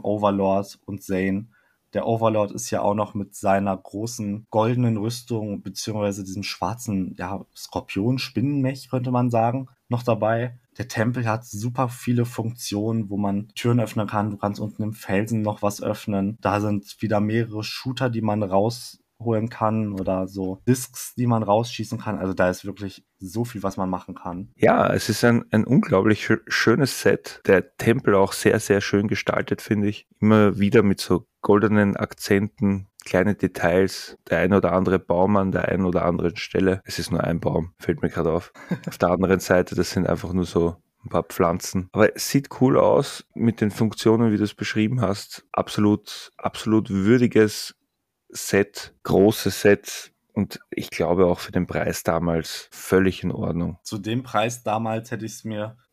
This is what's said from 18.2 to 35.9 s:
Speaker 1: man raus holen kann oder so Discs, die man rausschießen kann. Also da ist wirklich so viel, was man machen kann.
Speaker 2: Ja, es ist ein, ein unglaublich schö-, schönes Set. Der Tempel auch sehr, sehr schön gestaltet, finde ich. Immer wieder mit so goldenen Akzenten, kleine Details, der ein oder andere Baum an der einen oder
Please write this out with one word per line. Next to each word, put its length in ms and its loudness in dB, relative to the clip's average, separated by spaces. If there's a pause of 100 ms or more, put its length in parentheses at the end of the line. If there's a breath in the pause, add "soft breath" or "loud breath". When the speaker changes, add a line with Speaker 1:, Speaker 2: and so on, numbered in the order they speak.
Speaker 1:
man 220 0
raus 580 -2 (180)
holen 300 -2
kann 440 -2
oder 340 -2
so 400 -6
Discs, 480 -2
die 120 -2
man 160 2
rausschießen 560 -2
kann. 200 -6
Also 140 -4
da 160 2
ist 160 -4
wirklich 380 -12 (160)
so 260 -6
viel, 180 -8
was 140 -4
man 120 -2
machen 260 -8
kann. 400 -12
Speaker 2:
Ja, 380 4
es 160 -2
ist 140 0
ein, 280 4
ein 140 4
unglaublich 600 4
schö-, 220 0
schönes 540 2
Set. 440 0
Der 320 4
Tempel 380 2
auch 180 4
sehr, 260 2
sehr 220 2
schön 260 0
gestaltet, 540 -2
finde 260 0
ich. 200 -6 (120)
Immer 400 6
wieder 240 6
mit 180 2
so 260 0 (140)
goldenen 540 4
Akzenten, 920 -2 (180)
kleine 300 2
Details, 800 0 (120)
der 100 2
ein 140 4
oder 200 4
andere 260 2
Baum 380 2
an 140 2
der 180 0
einen 160 0
oder 200 0